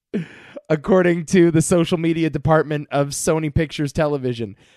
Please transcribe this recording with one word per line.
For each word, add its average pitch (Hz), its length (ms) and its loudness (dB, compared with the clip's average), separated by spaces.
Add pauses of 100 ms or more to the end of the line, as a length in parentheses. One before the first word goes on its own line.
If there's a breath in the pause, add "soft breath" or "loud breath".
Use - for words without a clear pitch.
(680 loud breath)
according 175 560 2
to 170 260 4
the 156 100 4
social 170 360 0
media 160 320 -2
department 151 600 0
of 143 200 -2
Sony 156 440 -2
Pictures 151 380 -2
Television. 127 640 -4 (220 soft breath)